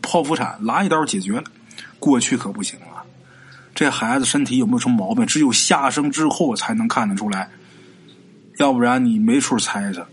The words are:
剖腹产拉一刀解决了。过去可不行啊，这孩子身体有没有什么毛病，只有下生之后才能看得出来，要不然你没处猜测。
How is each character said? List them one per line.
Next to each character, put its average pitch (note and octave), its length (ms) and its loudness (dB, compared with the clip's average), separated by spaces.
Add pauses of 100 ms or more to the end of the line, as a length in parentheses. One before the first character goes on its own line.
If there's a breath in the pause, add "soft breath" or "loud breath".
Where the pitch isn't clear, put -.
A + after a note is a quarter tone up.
剖 E3+ 200 0
腹 D3+ 120 0
产 A#2 260 -6
拉 B2 220 0
一 F#3 60 0
刀 D#3 160 2
解 G#2 140 -4
决 F#2+ 140 -4
了。 C3+ 100 -4 (540 loud breath)
过 C3+ 220 4
去 A#2+ 180 0
可 G#2 140 -6
不 G2+ 100 -10
行 - 200 -8
啊， E2 200 -18 (720 loud breath)
这 D3+ 160 0
孩 A#2+ 300 -2
子 B2+ 60 -2
身 C#3+ 200 0
体 B2 140 0
有 A#2 80 2
没 A#2 60 2
有 B2 40 2
什 A#2 100 -2
么 B2 80 4
毛 G#2 200 0
病， A#2 100 2
只 - 140 -2
有 C#3+ 120 4
下 C#3 380 2
生 D3 220 0
之 D3+ 160 0
后 C3+ 280 0
才 A2 200 -4
能 A2+ 120 0
看 A#2 220 0
得 G2 60 -2
出 G#2 120 -4
来， G2 220 -6 (1080 loud breath)
要 C#3 120 4
不 B2+ 80 0
然 B2 240 2
你 A2+ 140 2
没 A2+ 240 4
处 B2+ 160 0
猜 G2+ 340 -4
测。 F2 220 -10